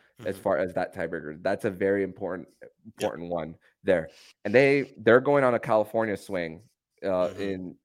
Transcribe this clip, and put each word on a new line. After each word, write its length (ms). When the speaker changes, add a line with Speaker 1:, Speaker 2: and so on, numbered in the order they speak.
Speaker 1:
as 100
Speaker 2:
Mm-hmm. 60
Speaker 1:
far 160
as 160
that 200
tiebreaker. 480
That's 220
a 60
very 340
important, 420
Speaker 2:
Yep. 100
Speaker 1:
important 460
one 260
there. 280
And 100
they, 440
they're 220
going 220
on 120
a 40
California 580
swing, 460
uh, 260
Speaker 2:
Mm-hmm. 120
Speaker 1:
in, 440